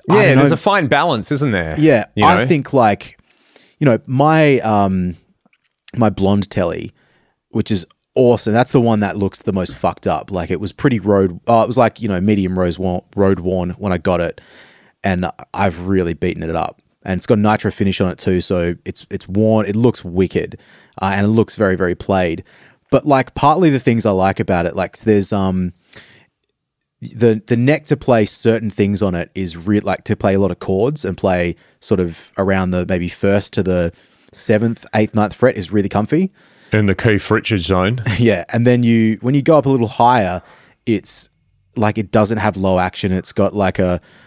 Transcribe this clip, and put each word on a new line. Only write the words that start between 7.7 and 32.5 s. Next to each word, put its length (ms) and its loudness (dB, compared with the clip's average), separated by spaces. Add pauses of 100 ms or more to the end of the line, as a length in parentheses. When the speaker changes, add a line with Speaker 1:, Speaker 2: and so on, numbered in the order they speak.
Speaker 1:
is 160 -2 (280)
awesome. 380 2
That's 200 0
the 80 4
one 200 2
that 160 -2
looks 240 -4
the 140 -6
most 200 -4
fucked 320 -4
up. 240 -4
Like, 200 -6
it 100 -4
was 100 -8
pretty 280 -2
road, 500 0
uh, 160 4
it 20 -4
was, 120 -4
like, 220 2
you 60 -6
know, 140 -2
medium 380 0
rose 200 0
wa-, 220 -2 (160)
road 240 2
worn 300 -4
when 200 -6
I 60 -2
got 240 0
it, 220 -6 (600)
and 280 -2 (240)
I've 340 -2
really 240 0
beaten 300 -4
it 120 -6
up. 260 -6 (260)
And 100 -2
it's 100 -6
got 120 2
nitro 320 2
finish 320 -2
on 80 0
it 80 -10
too, 240 -2
so 320 -2 (100)
it's, 260 -14
it's 160 -10
worn. 380 2
It 120 -4
looks 280 2
wicked, 560 -2 (400)
uh, 140 -2
and 100 0
it 60 2
looks 240 2
very, 220 0
very 180 -2
played. 500 -2 (460)
But, 160 0
like, 280 0
partly 360 4
the 100 2
things 240 0
I 60 2
like 300 0
about 260 0
it, 100 -6
like, 220 -6
there's, 340 2
um, 400 -2 (1300)
the, 460 0
the 100 0
neck 300 0
to 100 0
play 300 2
certain 420 -2
things 320 0
on 140 0
it 200 -6
is 220 -6
re-, 240 0
like, 240 -4
to 100 -2
play 200 0
a 40 2
lot 120 2
of 80 -8
chords 480 -2
and 100 -6
play 400 0 (240)
sort 180 -2
of 380 -4
around 360 0